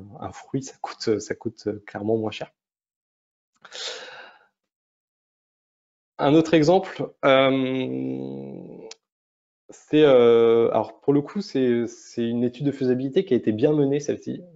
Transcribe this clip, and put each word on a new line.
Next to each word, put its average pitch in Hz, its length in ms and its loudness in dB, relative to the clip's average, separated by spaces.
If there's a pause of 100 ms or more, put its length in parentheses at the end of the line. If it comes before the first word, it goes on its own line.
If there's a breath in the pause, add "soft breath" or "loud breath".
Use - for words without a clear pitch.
(200)
un - 120 -12
fruit, - 320 -10
ça - 180 -18
coûte, - 380 -4
ça - 160 -8
coûte - 340 -8 (160)
clairement 107 320 -4
moins 107 140 -6
cher. - 200 -14 (3750 loud breath)
Un 147 180 2
autre 160 180 4
exemple, 170 560 2 (160)
euh, 131 1500 -2 (920)
c'est, - 340 0
euh, 117 680 6
alors - 300 -2
pour 143 140 0
le 143 80 2
coup, 196 200 -8
c'est, 123 460 -2
c'est - 400 -8
une 120 160 -2
étude 123 240 -4
de 139 40 0
faisabilité 135 540 -2
qui - 80 0
a 117 40 4
été - 140 0
bien 139 220 0
menée, 143 260 0
celle-ci, - 440 -8 (120)